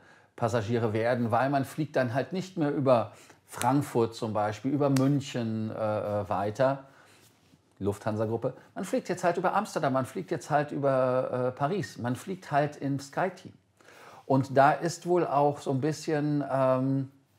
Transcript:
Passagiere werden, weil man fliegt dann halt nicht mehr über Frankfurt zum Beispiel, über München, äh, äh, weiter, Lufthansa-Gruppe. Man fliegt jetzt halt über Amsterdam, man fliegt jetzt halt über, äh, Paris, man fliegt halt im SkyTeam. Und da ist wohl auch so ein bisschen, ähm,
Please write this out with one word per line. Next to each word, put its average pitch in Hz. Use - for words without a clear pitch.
Passagiere 117
werden, 117
weil 120
man 135
fliegt -
dann 127
halt 131
nicht 185
mehr 147
über 127
Frankfurt 123
zum 110
Beispiel, 107
über 143
München, 127
äh, -
äh, 104
weiter, 107
Lufthansa-Gruppe. 110
Man 190
fliegt 254
jetzt 180
halt 175
über 185
Amsterdam, 160
man -
fliegt -
jetzt -
halt 147
über, 127
äh, -
Paris, 143
man 120
fliegt -
halt 147
im 139
SkyTeam. -
Und 135
da 139
ist 165
wohl 175
auch 143
so -
ein 131
bisschen, 147
ähm, 131